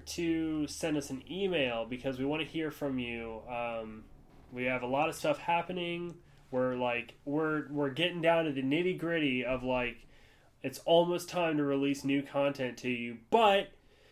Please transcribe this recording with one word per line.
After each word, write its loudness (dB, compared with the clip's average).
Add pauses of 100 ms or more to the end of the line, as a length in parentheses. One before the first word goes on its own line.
to 0
send -2
us -4
an -8
email 0
because -4
we -2
wanna 0
hear -4
from -4
you. -6
Um, -6 (460)
we -2
have 2
a -4
lot 2
of -8
stuff 2
happening. -2 (360)
We're, 2
like, -2 (120)
we're, 0
we're 0
getting 0
down 6
to 0
the -2
nitty-gritty 0
of, -2
like, -2 (560)
it's -6
almost 4
time 0
to 2
release 0
new 2
content -2
to -4
you, -4 (100)
but 6 (440)